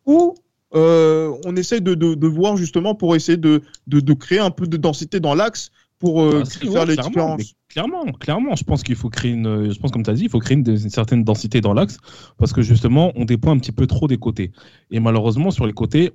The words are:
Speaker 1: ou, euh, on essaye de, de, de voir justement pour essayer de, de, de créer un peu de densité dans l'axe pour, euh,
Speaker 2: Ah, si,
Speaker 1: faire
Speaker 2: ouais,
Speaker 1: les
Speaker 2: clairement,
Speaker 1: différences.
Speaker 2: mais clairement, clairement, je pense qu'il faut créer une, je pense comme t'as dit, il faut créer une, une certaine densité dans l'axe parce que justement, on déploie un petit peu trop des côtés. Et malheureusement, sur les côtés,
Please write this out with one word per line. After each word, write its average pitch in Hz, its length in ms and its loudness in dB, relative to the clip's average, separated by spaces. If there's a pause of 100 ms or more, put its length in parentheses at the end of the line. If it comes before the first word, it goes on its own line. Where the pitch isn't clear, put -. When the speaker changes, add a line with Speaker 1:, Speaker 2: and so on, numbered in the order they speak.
Speaker 1:
ou, 339 280 4 (400)
euh, 160 580 4 (140)
on 180 100 -6
essaye 180 260 -2
de, 180 120 0
de, 160 220 0
de 151 120 0
voir 185 300 0
justement 180 380 -2
pour 170 200 2
essayer 165 220 0
de, 156 240 2 (260)
de, 143 120 2
de 139 140 2
créer 180 260 0
un 196 120 0
peu 180 160 -6
de 165 100 -4
densité 156 420 -4
dans 147 160 0
l'axe 214 340 -2 (300)
pour, 165 240 2
euh, 151 180 4
Speaker 2:
Ah, 135 40 -2
si, - 140 -14
Speaker 1:
faire 220 120 -6
Speaker 2:
ouais, 170 160 2
Speaker 1:
les 160 80 0
Speaker 2:
clairement, 151 140 -6
Speaker 1:
différences. 165 300 -2
Speaker 2:
mais 107 60 -8 (220)
clairement, 294 460 -8
clairement, 202 420 -4
je - 80 -6
pense - 180 -2
qu'il 123 140 -4
faut 123 140 -8
créer 120 240 -4
une, 107 380 -2
je 98 80 -8
pense 139 120 -4
comme 113 100 -4
t'as 107 120 -2
dit, 135 100 -2
il 247 60 -4
faut 120 100 0
créer 131 180 0
une, 131 100 0
une 107 220 0
certaine 113 340 0
densité 107 380 0
dans 101 120 0
l'axe 170 240 0 (400)
parce - 160 0
que 120 100 0
justement, 123 520 4
on 120 100 -2
déploie 120 260 0
un 139 80 4
petit 123 140 -6
peu 131 120 0
trop 151 220 -2
des 127 100 0
côtés. 101 340 -6 (380)
Et 113 100 -4
malheureusement, 113 520 0
sur 123 160 -2
les 107 60 -4
côtés, 147 420 0